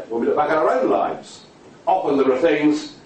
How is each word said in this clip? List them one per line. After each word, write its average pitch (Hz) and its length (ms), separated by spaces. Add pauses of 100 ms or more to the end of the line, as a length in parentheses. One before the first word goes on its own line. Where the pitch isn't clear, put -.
when 117 100
we 127 80
look 139 80
back 151 140
at 156 80
our 156 120
own - 200
lives, - 560 (420)
often - 300
there 131 120
are 127 100
things 151 680